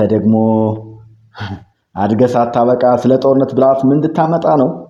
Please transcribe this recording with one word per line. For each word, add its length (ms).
ደግሞ 260
አድገህ 340
ሳታበቃ 540
ስለ 240
ጦርነት 320
ብልሃት 300
ምን 140
እንድታመጣ 500
ነው?» 120